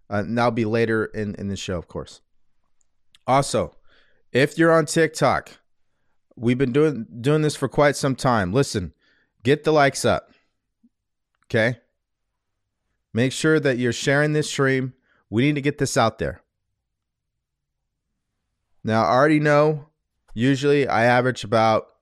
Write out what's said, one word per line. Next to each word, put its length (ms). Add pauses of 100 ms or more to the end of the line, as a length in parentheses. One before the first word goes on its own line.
Uh, 80
and 200
that'll 140
be 140
later 400
in, 300
in 120
the 80
show, 220
of 100
course. 340 (1040)
Also, 500 (560)
if 260
you're 140
on 140
TikTok, 640 (840)
we've 220
been 140
doing, 360 (140)
doing 200
this 140
for 120
quite 280
some 200
time. 380
Listen, 400 (500)
get 200
the 80
likes 340
up, 260 (1120)
okay? 340 (1300)
Make 180
sure 280
that 180
you're 160
sharing 400
this 160
stream. 440 (360)
We 140
need 120
to 60
get 180
this 180
out 220
there. 220 (2500)
Now, 220
I 80
already 260
know, 480 (480)
usually 520
I 180
average 380
about 440 (140)